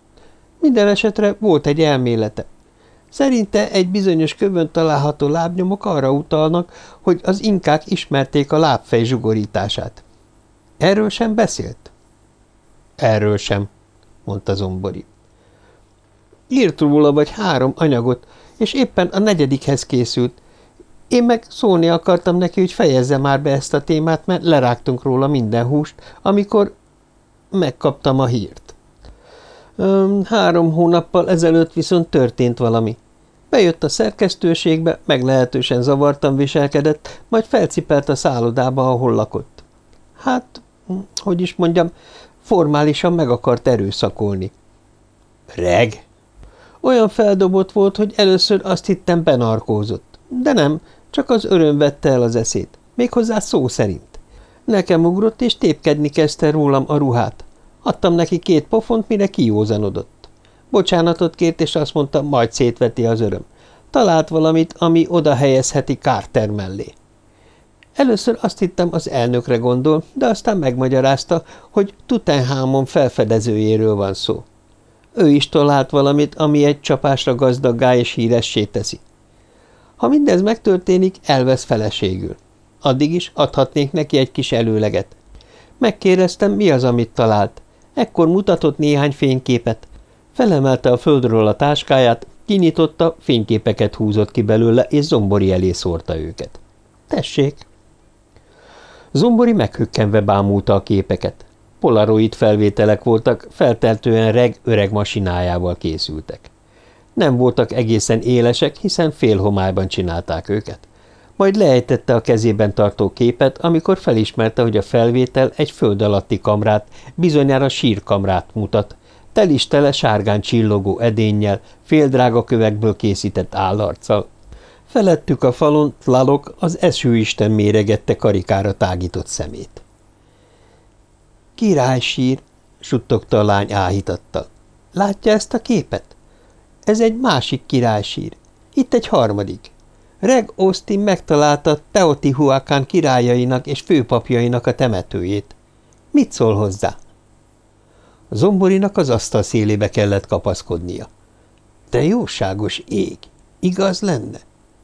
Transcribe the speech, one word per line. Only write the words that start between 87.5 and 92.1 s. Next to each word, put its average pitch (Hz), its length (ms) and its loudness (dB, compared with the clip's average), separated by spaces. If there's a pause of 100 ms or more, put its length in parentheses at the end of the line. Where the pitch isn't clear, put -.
Ekkor - 320 0
mutatott 170 520 0
néhány 147 340 0
fényképet. 131 760 -2 (440)
Felemelte 135 580 2
a 123 60 4
földről 120 500 2
a 104 100 2
táskáját, 135 720 0 (200)